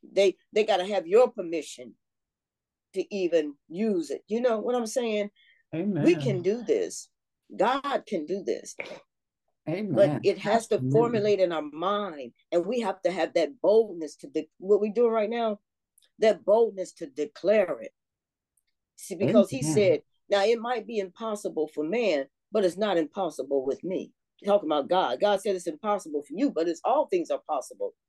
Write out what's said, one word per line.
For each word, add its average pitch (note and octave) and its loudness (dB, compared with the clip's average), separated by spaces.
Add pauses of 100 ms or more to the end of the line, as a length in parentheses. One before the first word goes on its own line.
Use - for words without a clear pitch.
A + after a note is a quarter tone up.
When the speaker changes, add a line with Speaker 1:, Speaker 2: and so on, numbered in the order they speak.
Speaker 1:
They, G3 2 (160)
they G#3+ 2
gotta F#3+ 2
have F#3 -2
your A3+ 6
permission D3 -8 (1000)
to F#3+ -6
even D#3+ 0 (140)
use F3 -2
it. - -8
You A3 -2
know A#3+ 2
what A3 -2
I'm A#3+ -2
saying? G#3+ -2 (440)
Speaker 2:
Amen. F3 -2
Speaker 1:
We E4 4
can G3 -2
do G#3+ -2
this. G#2 -2 (460)
God C4 -2
can E3 -6
do F#3 -6
this. - -8 (960)
Speaker 2:
Amen. F#3+ -6
Speaker 1:
But D3+ 4
it F3+ 2
has G#3+ 0
Speaker 2:
Absolutely. C3+ 0
Speaker 1:
to C3 0
formulate G#3+ 4
in F3+ 2
our D#3 -4
mind, D#3+ -4 (200)
and E3+ 2
we A#3 -2
have F#3+ -4
to F3+ 2
have E3+ -2
that D3 0
boldness F#3 2
to D3+ -20
de-, D#3 -6 (100)
what G3 4
we're G#3+ -2
doing A#3 2
right A3 -2
now, A3+ -4 (600)
that G#3 2
boldness G3+ 2
to E3+ -12
declare D3+ 0
it. - -14 (1040)
See, - -12
because G3 4
he C4 -6
Speaker 2:
Amen. D#3 0
Speaker 1:
said, F#3+ 4 (280)
"Now G3 4
it A3+ 2
might A#3 -4
be A3+ -6
impossible F#3+ -6
for D3+ -4
man, E3+ 0 (260)
but G#3 2
it's E3+ 0
not G3+ 0
impossible C#3+ -2
with C3 -4
me." E3 -6 (320)
Talking G3+ 2
about D3 0
God. E3 2
God G3+ 2
said G3 -2
it's F3 -8
impossible D#3+ -4
for - -14
you, A#3+ 0
but E3+ -2
it's, E3 -4
all - 2
things E3+ -2
are C#3 -4
possible. B2 -6 (140)